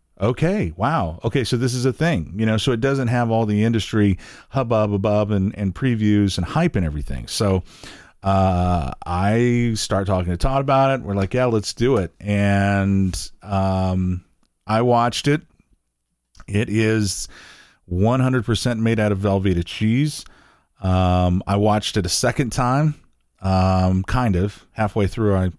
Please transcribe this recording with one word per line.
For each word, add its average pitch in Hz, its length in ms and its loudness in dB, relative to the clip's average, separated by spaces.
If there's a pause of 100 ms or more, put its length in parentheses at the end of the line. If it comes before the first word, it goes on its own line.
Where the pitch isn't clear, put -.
(200)
Okay, 131 580 0
wow. 98 460 -2
Okay, 127 200 -2
so 123 140 -2
this 123 160 -2
is 127 120 -2
a 131 80 2
thing, 123 440 -2
you 113 80 0
know, 110 120 2
so 131 140 0
it 117 80 0
doesn't 135 280 0
have 120 240 0
all 113 140 2
the 104 180 2
industry 107 560 0 (300)
hubbub, 113 420 0
hubbub 104 400 0
and, 98 260 -2
and 95 160 -4
previews 104 640 2
and 90 80 -2
hype 165 300 0
and 90 100 0
everything. 71 420 -6
So, 95 360 0 (600)
uh, 90 680 2 (120)
I 117 720 0
start 98 300 -2
talking 92 260 0
to 87 60 -2
Todd 135 240 0
about 135 380 2
it. - 40 -12
We're 98 120 -4
like, 95 180 -2
"Yeah, 127 120 2
let's 113 280 -2
do 120 240 2
it." 90 220 -2
And, 98 1000 0 (240)
um, 92 840 -2 (440)
I 113 160 0
watched 120 440 0
it. 147 140 0 (1080)
It 101 220 -2
is 110 580 0 (580)
one 104 340 0
hundred 127 260 2
percent 117 340 -2
made 113 200 0
out 107 120 2
of 98 80 -2
Velveeta 98 460 0
cheese. 123 580 -2 (600)
Um, 90 640 2
I 98 80 0
watched 107 420 0
it 92 80 -2
a - 40 -6
second 123 420 -2
time, 139 420 0 (480)
um, 92 600 2
kind 123 320 0
of. 98 380 -4
Halfway 107 340 0
through, 104 280 0
I 92 240 2